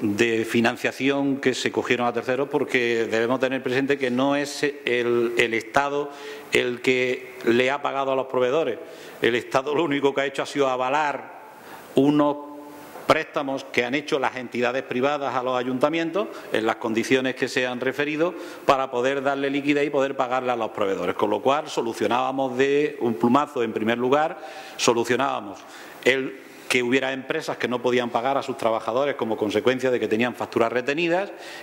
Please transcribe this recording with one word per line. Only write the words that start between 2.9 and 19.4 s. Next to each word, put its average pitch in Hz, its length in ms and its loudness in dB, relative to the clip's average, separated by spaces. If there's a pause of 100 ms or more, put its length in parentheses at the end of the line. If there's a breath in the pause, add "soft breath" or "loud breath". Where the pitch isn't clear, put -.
debemos 117 300 2
tener 131 220 0
presente 135 360 0
que 127 120 0
no 135 240 2
es 143 280 -4
el, 120 760 2
el 120 160 2
Estado 143 580 0 (420 loud breath)
el 123 280 0
que 127 540 0 (100)
le 120 260 4
ha 139 120 -4
pagado 135 300 -2
a 131 40 2
los 127 120 -2
proveedores. 127 500 0 (420 loud breath)
El 117 140 4
Estado 131 400 0
lo 160 100 2
único 139 300 2
que 135 80 0
ha 139 40 0
hecho 139 160 -4
ha 131 40 -4
sido 139 240 2
avalar 135 720 -2 (520 loud breath)
unos 147 420 4 (680)
préstamos 143 580 0
que - 200 0
han 120 100 -2
hecho 151 240 0
las 123 180 0
entidades 120 480 -2
privadas 135 500 0
a 127 80 0
los 127 160 0
ayuntamientos 156 720 0 (260 loud breath)
en 110 100 0
las 113 120 0
condiciones 123 580 0
que 127 140 -2
se 127 180 0
han 123 140 -4
referido 147 520 0 (320 loud breath)
para 135 260 2
poder 131 320 0
darle 139 280 0